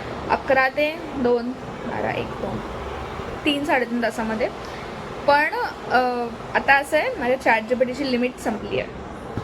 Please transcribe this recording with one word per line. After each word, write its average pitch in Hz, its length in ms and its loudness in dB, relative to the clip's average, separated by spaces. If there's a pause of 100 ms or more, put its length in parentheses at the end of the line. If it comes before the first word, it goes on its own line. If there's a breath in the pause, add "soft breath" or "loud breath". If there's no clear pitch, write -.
(300 loud breath)
अकरा 262 380 4
ते 294 280 0 (200)
दोन, 240 340 2 (360)
बारा, 214 240 -2
एक, - 160 -2
दोन, - 320 -6 (880)
तीन, 285 200 2
साडेतीन 240 380 2
तासामध्ये. 220 460 0 (760 loud breath)
पण, 294 280 6 (380)
अ, 247 60 6 (560)
आता 233 200 6
असं 285 220 4
आहे, 466 220 2
माझ्या 254 220 2
चॅट 226 220 6
जी 233 120 2
पी 240 100 4
टीची 254 280 0
लिमिट 247 240 2
संपली 208 440 -2
आहे. - 100 -6 (540)